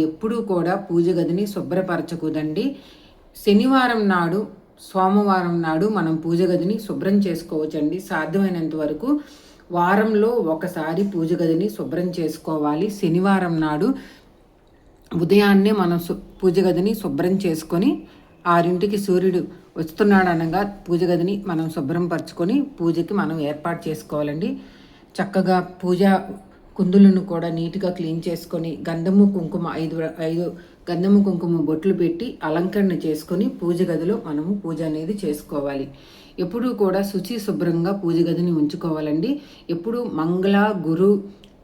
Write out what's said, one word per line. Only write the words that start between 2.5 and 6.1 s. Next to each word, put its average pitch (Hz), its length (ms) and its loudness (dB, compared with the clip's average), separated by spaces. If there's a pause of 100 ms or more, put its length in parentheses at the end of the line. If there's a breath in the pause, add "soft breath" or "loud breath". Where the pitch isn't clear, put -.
శనివారం 240 720 4
నాడు, 180 340 2 (400)
సోమవారం 190 800 2
నాడు 160 280 0
మనం 165 260 0